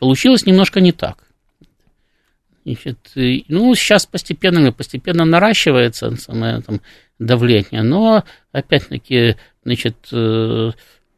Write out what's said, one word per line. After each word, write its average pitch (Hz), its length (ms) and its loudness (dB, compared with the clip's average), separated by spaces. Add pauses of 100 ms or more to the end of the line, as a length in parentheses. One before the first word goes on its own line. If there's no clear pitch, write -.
получилось 135 460 2
немножко 190 340 4
не 180 100 6
так. - 280 -6 (1500)
Значит, 127 300 -10 (180)
э, 127 320 -2
ну, 220 260 2
сейчас - 300 2
постепенно, 170 680 0
постепенно 165 520 -4
наращивается 143 920 0
самое 113 440 -6
там 107 220 -8 (360)
давление, 113 640 0
но, 202 420 2 (280)
опять-таки, 127 840 -2 (280)
значит, 120 300 -6 (180)
э, 113 600 -2
э, - 0 - (460)